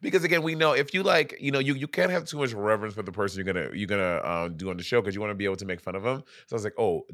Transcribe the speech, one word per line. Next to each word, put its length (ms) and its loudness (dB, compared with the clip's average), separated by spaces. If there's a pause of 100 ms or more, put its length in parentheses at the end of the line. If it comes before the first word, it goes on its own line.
because 240 2
again, 180 2
we 120 0
know 180 4
if 220 2
you, 80 0
like, 380 4
you 120 -2
know, 80 2
you, 140 2
you 140 -4
can't 220 2
have 160 0
too 120 -8
much 160 0
reverence 400 0
for 80 -8
the 100 -8
person 320 -2
you're 100 0
gonna, 220 -2
you're 120 -4
gonna, 140 2
uh, 460 0
do 220 -6
on 60 -6
the 60 -8
show 200 2
'cause 120 -4
you 60 -6
wanna 140 -4
be 100 -4
able 120 2
to 100 -12
make 140 -6
fun 160 -8
of 100 -6
'em. 160 -2 (240)
So 80 -8
I 20 -2
was 80 -4
like, 140 -6
"Oh, 360 2